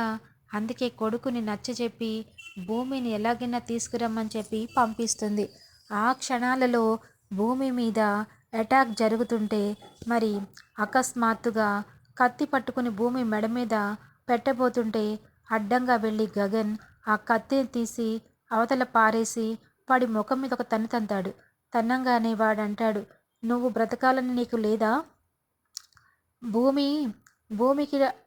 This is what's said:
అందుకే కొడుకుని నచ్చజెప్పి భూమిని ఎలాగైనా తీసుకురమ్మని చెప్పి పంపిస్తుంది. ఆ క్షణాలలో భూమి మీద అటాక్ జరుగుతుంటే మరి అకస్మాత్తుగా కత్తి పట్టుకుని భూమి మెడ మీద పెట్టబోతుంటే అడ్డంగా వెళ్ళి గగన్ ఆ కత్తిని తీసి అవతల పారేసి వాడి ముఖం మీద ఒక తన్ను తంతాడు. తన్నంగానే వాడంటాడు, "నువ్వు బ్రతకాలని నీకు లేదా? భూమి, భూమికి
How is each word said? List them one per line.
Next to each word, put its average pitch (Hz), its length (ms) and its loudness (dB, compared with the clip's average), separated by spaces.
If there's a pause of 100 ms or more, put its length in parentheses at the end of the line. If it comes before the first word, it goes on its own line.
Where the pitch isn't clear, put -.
(500)
అందుకే 226 380 -4
కొడుకుని 240 540 -4
నచ్చజెప్పి 220 680 -4 (500)
భూమిని 247 480 -4
ఎలాగైనా 240 520 -2
తీసుకురమ్మని 226 680 -4
చెప్పి 214 300 -4 (100)
పంపిస్తుంది. 220 760 0 (460)
ఆ 214 220 0
క్షణాలలో 247 720 0 (480)
భూమి 247 380 0
మీద 226 300 0 (540)
అటాక్ 233 440 4
జరుగుతుంటే 220 640 0 (460)
మరి 226 240 2 (460)
అకస్మాత్తుగా 226 880 0 (480)
కత్తి 247 300 2
పట్టుకుని 247 440 -2
భూమి 240 340 0
మెడ 214 220 0
మీద 226 300 0 (480)
పెట్టబోతుంటే 233 800 0 (460)
అడ్డంగా 233 480 2
వెళ్ళి 214 360 0
గగన్ 208 400 0 (360)
ఆ 214 140 4
కత్తిని 240 460 0
తీసి 233 400 -4 (420)
అవతల 240 380 2
పారేసి 220 580 2 (420)
వాడి 254 180 4
ముఖం 220 340 0
మీద 262 140 -4
ఒక 247 80 -6
తన్ను 226 260 -2
తంతాడు. 202 420 -2 (420)
తన్నంగానే 240 600 2
వాడంటాడు, 214 680 0 (400)
"నువ్వు 240 260 0
బ్రతకాలని 254 640 0
నీకు 240 220 -2
లేదా? 214 340 2 (1500)
భూమి, 262 460 2 (600)
భూమికి 277 480 2 (280)